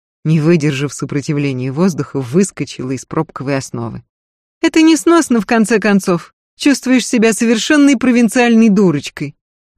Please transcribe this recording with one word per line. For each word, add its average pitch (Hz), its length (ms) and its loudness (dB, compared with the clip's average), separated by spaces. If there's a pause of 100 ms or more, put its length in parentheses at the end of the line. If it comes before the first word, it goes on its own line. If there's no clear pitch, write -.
(260)
не 156 160 2
выдержав 147 520 0
сопротивления 139 760 -4
воздуха, 151 480 -2
выскочило 135 720 -4
из 131 140 -8
пробковой 139 500 -6
основы. 120 480 -8 (580)
«Это 330 200 2
несносно, 320 580 2
в 202 60 -4
конце 226 340 0
концов. 196 540 0 (240)
Чувствуешь 254 500 0
себя 226 240 2
совершенной 269 640 2
провинциальной 233 720 2
дурочкой. 170 680 0 (400)